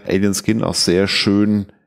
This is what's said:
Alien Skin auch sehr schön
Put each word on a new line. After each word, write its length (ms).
Alien 280
Skin 280
auch 120
sehr 320
schön 580